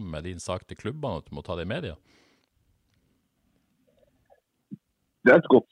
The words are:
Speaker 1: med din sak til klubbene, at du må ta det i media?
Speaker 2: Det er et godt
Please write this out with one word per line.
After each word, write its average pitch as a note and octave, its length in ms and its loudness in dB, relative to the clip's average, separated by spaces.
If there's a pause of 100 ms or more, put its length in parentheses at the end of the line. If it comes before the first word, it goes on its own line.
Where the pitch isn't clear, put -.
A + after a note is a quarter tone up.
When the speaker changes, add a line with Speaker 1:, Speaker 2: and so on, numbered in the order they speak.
(120)
Speaker 1:
med D#2 120 -10
din F2+ 160 -12
sak F#2 280 -10
til - 100 -18
klubbene, C3 400 -8
at C#2+ 120 -12
du D2 60 -16
må D2+ 80 -12
ta F2 120 -8
det E2+ 120 -8
i G#2+ 60 -8
media? C3 220 -10 (3250)
Speaker 2:
Det B2 80 10
er - 60 10
et - 100 0
godt B2+ 220 8